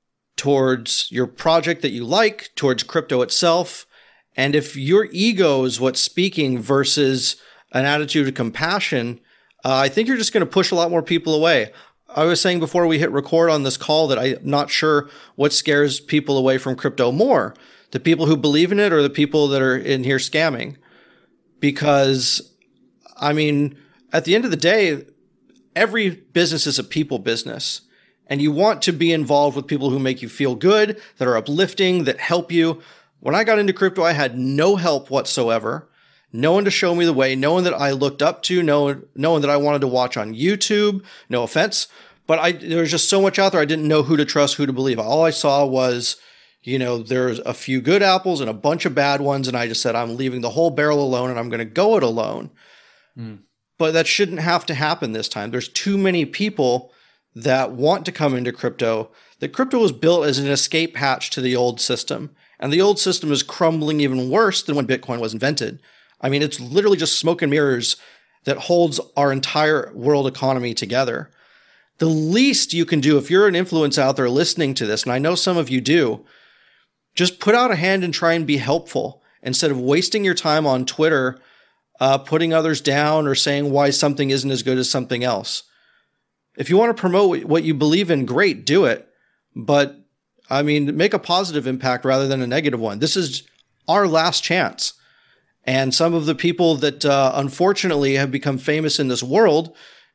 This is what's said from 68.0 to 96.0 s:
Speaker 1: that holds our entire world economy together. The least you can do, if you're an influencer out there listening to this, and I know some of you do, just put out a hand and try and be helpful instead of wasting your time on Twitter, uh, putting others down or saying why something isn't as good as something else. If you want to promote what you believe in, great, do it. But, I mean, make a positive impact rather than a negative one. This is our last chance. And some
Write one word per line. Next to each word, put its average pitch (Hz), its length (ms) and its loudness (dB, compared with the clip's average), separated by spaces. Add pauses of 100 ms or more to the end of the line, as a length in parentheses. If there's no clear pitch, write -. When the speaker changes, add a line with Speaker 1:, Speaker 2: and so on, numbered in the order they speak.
Speaker 1:
that 139 120 -2
holds 170 440 0 (160)
our 143 160 2
entire 151 600 0
world 135 340 0
economy 127 460 -2
together. 123 560 -4 (680)
The 160 80 0
least 165 640 2
you 165 140 0
can 156 160 0
do, 147 160 4
if 143 120 0
you're 196 200 6
an 185 40 0
influencer 160 460 0
out 135 160 4
there 127 140 0
listening 147 460 0
to 120 100 -4
this, 107 180 -2
and 123 80 -4
I 127 80 -2
know 160 160 0
some 175 220 0
of 143 120 -2
you 127 120 -2
do, 131 440 0 (880)
just 180 260 -2
put 208 120 2
out 247 180 2
a 190 40 0
hand 185 300 0
and 165 80 -4
try 165 180 0
and 165 160 -2
be 143 100 0
helpful 139 640 -4 (200)
instead 131 300 -2
of 131 80 -4
wasting 170 440 0
your 185 100 0
time 156 320 0
on 127 200 0
Twitter, 131 560 0 (580)
uh, 135 180 4
putting 160 360 0
others 160 260 2
down 151 480 0
or 135 80 0
saying 143 340 0
why 139 200 2
something 143 400 0
isn't 135 220 0
as 120 120 -4
good 127 140 0
as 127 120 -2
something 123 360 -4
else. - 380 -4 (920)
If 135 120 -6
you 180 80 4
want 233 180 4
to 226 40 -14
promote 185 440 2
what 156 220 0
you 160 80 0
believe 156 360 2
in, 139 160 0
great, 156 400 0
do 170 200 4
it. - 220 -2 (480)
But, 139 420 0 (520)
I 135 120 0
mean, 147 340 0
make 190 180 2
a 196 60 -2
positive 170 480 -2
impact 131 380 -4
rather 135 240 2
than 135 120 -2
a 123 60 -4
negative 131 320 -2
one. 110 200 -6
This 156 180 -2
is 165 260 -6 (460)
our 196 180 2
last 160 340 0
chance. - 520 -2 (720)
And 131 280 0
some 170 200 2